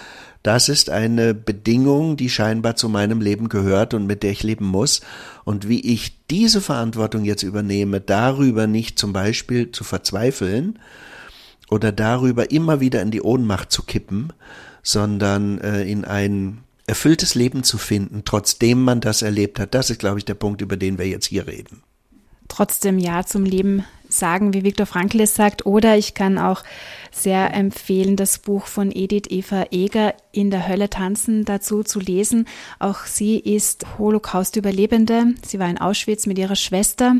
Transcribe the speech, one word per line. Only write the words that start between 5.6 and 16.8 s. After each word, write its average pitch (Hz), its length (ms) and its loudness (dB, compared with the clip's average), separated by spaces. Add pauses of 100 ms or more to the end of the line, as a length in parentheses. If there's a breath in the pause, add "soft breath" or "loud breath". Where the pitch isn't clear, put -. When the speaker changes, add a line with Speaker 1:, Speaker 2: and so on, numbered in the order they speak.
Speaker 1:
wie 117 120 2
ich - 400 -4 (100)
diese 214 320 4
Verantwortung 113 640 -2
jetzt 101 160 -2
übernehme, 101 580 0
darüber 110 680 2
nicht 110 320 -2
zum 101 120 -2
Beispiel 113 600 -2
zu - 120 -10
verzweifeln 113 920 -2 (960 loud breath)
oder 107 200 2
darüber 117 600 0
immer 156 280 2
wieder 127 220 2
in 101 80 -2
die 107 140 -2
Ohnmacht 110 480 0
zu - 100 -2
kippen, 123 520 -6 (500 loud breath)
sondern, 101 800 0
äh, 101 200 -2
in 101 240 -4
ein 101 540 -2 (260)